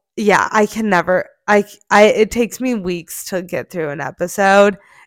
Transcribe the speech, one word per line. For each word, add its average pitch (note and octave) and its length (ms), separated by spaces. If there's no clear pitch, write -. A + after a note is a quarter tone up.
Yeah, G3+ 360
I G#3+ 140
can A3 240
never, F3+ 380
I, G3+ 180
I, G#3 140
it G#3+ 280
takes A#3 300
me B3 140
weeks F3 500
to F#3 160
get F3 280
through D#3+ 200
an C#3+ 120
episode. G3 760